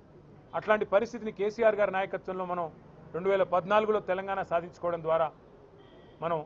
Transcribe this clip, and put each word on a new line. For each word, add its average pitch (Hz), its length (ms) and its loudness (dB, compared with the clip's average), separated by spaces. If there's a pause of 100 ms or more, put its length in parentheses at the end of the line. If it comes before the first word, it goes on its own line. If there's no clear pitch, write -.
(520)
అట్లాంటి 202 340 0
పరిస్థితిని 214 460 0
కేసీఆర్ 208 480 2
గారి 196 120 2
నాయకత్వంలో 190 540 -4
మనం 175 200 -4 (460)
రెండు 180 180 -2
వేల 196 140 4
పద్నాలుగులో 208 580 2
తెలంగాణ 196 400 -4
సాధించుకోవడం 170 600 -4
ద్వారా 160 240 2 (960)
మనం 170 240 -2